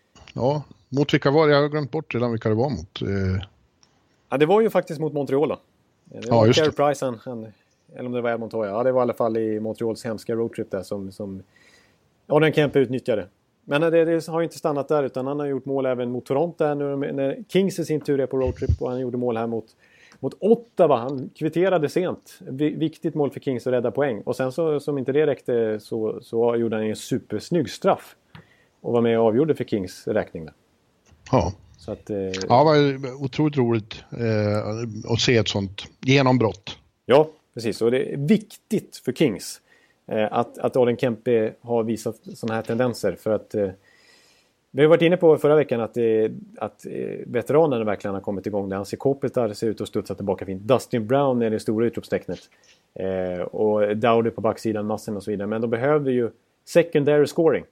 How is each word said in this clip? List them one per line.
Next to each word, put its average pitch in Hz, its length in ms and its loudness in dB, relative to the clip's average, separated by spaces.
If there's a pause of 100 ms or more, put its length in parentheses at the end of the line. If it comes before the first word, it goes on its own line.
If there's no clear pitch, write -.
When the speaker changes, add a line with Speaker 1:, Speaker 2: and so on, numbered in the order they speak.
(340)
Speaker 1:
Ja, 139 280 0 (280)
mot 139 240 0
vilka 151 180 2
var 156 160 4
det? 147 60 6
Jag 143 80 6
har 147 80 0
glömt 147 220 -4
bort 156 220 -6
redan 120 180 0
vilka 113 180 -2
det 107 60 2
var 120 140 0
mot. 90 320 -8
Eh. 95 420 -2 (840)
Speaker 2:
Ja, 131 80 -2
det 147 80 6
var 196 160 4
ju 226 80 2
faktiskt 175 300 -2
mot 151 140 -4
Montreal 139 360 0
då. 101 100 -4 (460)
Det 117 240 -14
var 120 80 4
Speaker 1:
Ja, 110 100 8
just 113 120 6
Speaker 2:
Carey 156 100 4
Speaker 1:
det. 135 60 -4
Speaker 2:
Price, 143 300 0
han, 120 180 -6
han, 117 240 -12 (480)
eller 123 100 -12
om 123 60 -8
det 123 100 -4
var 117 100 0
Edmonton, 113 360 -4
ja, 104 160 -2
det 127 80 4
var 127 100 2
i - 20 4
alla 120 100 0
fall 113 240 -2
i 110 220 -2
Montreals 110 440 -4
hemska 113 320 -6
roadtrip 113 360 -6
där 92 120 -4
som, 98 280 -10
som 95 320 -12 (840)
Adrian 151 260 4
Kempe 143 260 2
utnyttjade. 117 480 0 (380)
Men, 147 180 0
eh, 165 60 2
det, 165 160 4
det 165 220 -2
har 165 120 -4
ju 170 40 0
inte 160 140 -8
stannat 143 300 -2
där, 151 160 2
utan 127 240 -4
han 143 120 -4
har 147 60 -4
gjort 139 200 -6
mål 135 200 -2
även 123 260 -2
mot 123 140 -8
Toronto 156 380 -2
här 147 120 0
nu, 143 200 -4 (160)
när 139 360 -4
Kings 185 320 0
i 160 60 -4
sin 151 160 -2
tur 143 180 0
är 131 60 0
på 131 120 -4
roadtrip, 131 440 0
och 135 80 -4
han 127 100 -4
gjorde 123 180 -4
mål 123 200 0
här 117 100 -2
mot, 113 180 -6 (540)
mot 131 200 -6
Ottawa. 190 580 2
Han 127 380 -6
kvitterade 165 540 0
sent. 160 500 -4
Vi-, 147 360 -4
viktigt 156 400 -4
mål 143 160 0
för - 80 -12
Kings 123 280 -4
att 127 60 2
rädda 120 180 0
poäng. 131 300 -2
Och 123 140 -4
sen 131 160 -2
så, 156 280 -2
som 143 180 -4
inte 131 140 -4
det 147 160 4
räckte, 117 520 0
så, 110 420 -6
så 117 340 0
gjorde 117 200 0
han 107 100 -2
en 107 100 -2
supersnygg 120 760 -4
straff - 460 -2 (640)
och - 120 -4
var 117 80 4
med 117 180 4
och 113 60 4
avgjorde 131 300 2
för 127 80 -8
Kings - 440 -6
räkning 92 380 -4
där. 76 80 -18 (800)
Speaker 1:
Ja. 98 220 2 (240)
Speaker 2:
Så - 140 -12
att, - 180 -12
eh, 104 80 -4 (320)
Speaker 1:
Ja, 147 240 6
det 143 240 4
var 135 260 -10
otroligt 147 340 -2
roligt, 117 540 -2
eh, 107 1000 -2
att 113 80 0
se 127 180 4
ett 107 100 2
sånt 98 360 -6 (180)
genombrott. 127 760 2 (280)
Speaker 2:
Ja, 151 240 6 (240)
precis. 110 280 -6
Och 113 100 4
det 131 220 -2
är - 40 -6
viktigt - 880 -2
för 135 60 -2
Kings, 113 500 -2 (460)
eh, 107 260 0
att, - 240 -2
att - 180 -2
Auden 120 220 4
Kempe 113 640 0
har 117 220 -2
visat 110 320 -4 (200)
såna 110 180 -6
här 110 80 -2
tendenser. 113 540 -2
För - 160 -4
att, 104 240 -4
eh, 101 140 0 (1000)
vi 131 100 0
har 151 80 6
varit 165 120 6
inne 170 160 4
på 160 200 8
förra 147 180 4
veckan 135 260 2
att, 110 160 -4
eh, 120 60 2 (540)
att, - 280 -10
eh, 131 60 -10 (340)
veteranerna 127 580 0
verkligen 101 300 -4
har 95 80 -6
kommit 98 260 -6
igång. 101 220 -4
Där 95 80 -2
Anse 101 200 -6
Kopitar 127 560 -2
ser 113 140 -4
ut 104 140 -4
att 98 60 -6
studsa 98 280 -6
tillbaka 98 300 -4
fint. 95 180 -8
Dustin 113 440 0
Brown 131 340 2
är 113 80 0
det 107 100 -2
stora 110 260 0
utropstecknet. 98 540 -4 (560)
Eh, 92 460 -4
och 107 560 0
Dowdy 117 320 4
på 107 120 -8
backsidan, 107 440 -2
Massen 107 320 -6
och 92 60 -10
så 107 80 -6
vidare. 101 160 -4
Men 110 140 -4
de 120 80 -4
behövde 135 420 0
ju 120 180 0 (360)
secondary 147 640 4
scoring, 147 440 2